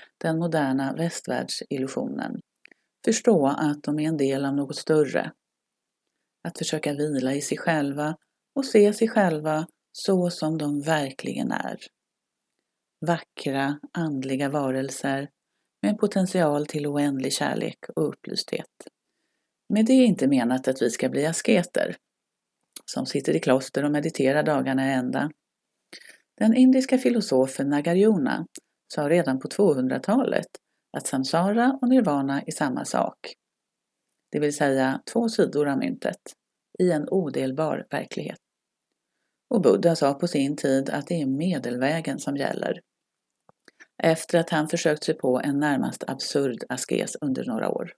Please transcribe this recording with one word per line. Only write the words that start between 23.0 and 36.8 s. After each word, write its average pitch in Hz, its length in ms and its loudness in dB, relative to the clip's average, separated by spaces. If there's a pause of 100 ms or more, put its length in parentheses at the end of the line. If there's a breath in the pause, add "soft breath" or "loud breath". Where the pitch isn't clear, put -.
sitter 151 300 -2
i 160 40 0
kloster 135 440 0
och 147 60 0
mediterar 147 520 0
dagarna 135 460 0
i 135 40 0
ända. 127 380 -2 (1080 loud breath)
Den 220 160 4
indiska 262 440 6
filosofen 143 720 2
Nagarjuna 170 800 2 (480)
sa 147 140 -2
redan 143 320 2
på 135 80 -10
tvåhundratalet 135 1000 2 (480)
att 147 100 -6
samsara 202 760 2
och 247 60 0
nirvana 143 540 2
är - 100 -10
samma 131 320 -2
sak. - 340 -2 (1120)
Det 147 80 0
vill 147 160 0
säga 135 460 2 (100)
två 233 160 2
sidor 147 400 2
av 139 100 0
myntet - 420 -4 (580)
i 180 120 4